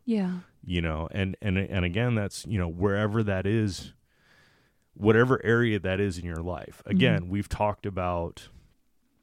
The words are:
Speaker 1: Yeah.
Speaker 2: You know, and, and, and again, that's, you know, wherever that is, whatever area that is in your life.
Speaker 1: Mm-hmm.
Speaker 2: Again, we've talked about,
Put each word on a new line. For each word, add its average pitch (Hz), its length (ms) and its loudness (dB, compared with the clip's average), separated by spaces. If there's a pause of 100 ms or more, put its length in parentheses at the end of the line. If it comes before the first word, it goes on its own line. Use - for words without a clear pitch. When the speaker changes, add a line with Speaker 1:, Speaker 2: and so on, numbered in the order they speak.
Speaker 1:
Yeah. 185 340 -2 (240)
Speaker 2:
You 87 180 0
know, 80 300 -2
and, 95 300 -2
and, 95 160 0
and 95 260 0
again, 113 320 0
that's, 104 300 -4
you 110 120 -2
know, 87 120 0
wherever 101 540 0
that 95 220 -2
is, 107 480 0 (1000)
whatever 113 520 4
area 117 340 2
that 92 200 -2
is 98 180 0
in 87 60 -12
your 85 140 -6
life. 82 480 -10
Speaker 1:
Mm-hmm. - 60 -6
Speaker 2:
Again, 123 380 4
we've 101 200 -2
talked 104 360 -2
about, 90 600 -4 (760)